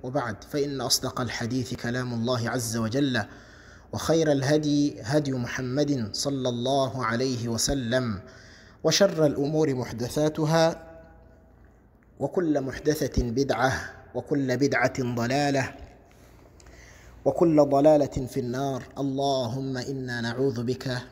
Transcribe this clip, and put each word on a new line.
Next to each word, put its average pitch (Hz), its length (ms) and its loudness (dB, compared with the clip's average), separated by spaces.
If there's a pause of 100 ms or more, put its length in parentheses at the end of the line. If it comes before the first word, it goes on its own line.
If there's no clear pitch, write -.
وبعد، 127 420 -4
فإن 143 360 -2
أصدق 123 400 -2
الحديث 120 540 -4
كلام 123 400 -4
الله 117 360 0
عز 117 260 -2
وجل، 123 480 0 (680)
وخير 156 400 2
الهدي 143 680 2
هدي 135 300 0
محمد 127 800 -2
صلى 135 360 -2
الله 127 560 0
عليه 120 440 0
وسلم، 117 720 0 (640)
وشر 160 420 4
الأمور 143 480 2
محدثاتها، 151 880 0 (1500)
وكل 147 420 0
محدثة 131 640 0
بدعة، 123 500 2 (420)
وكل 127 420 0
بدعة 123 580 2
ضلالة، 131 600 0 (1500)
وكل 156 400 4
ضلالة 139 520 6 (160)
في 139 80 -4
النار. 127 420 -4 (160)
اللهم 135 800 -2
إنا 127 440 -6
نعوذ 120 440 -2
بك 123 480 -4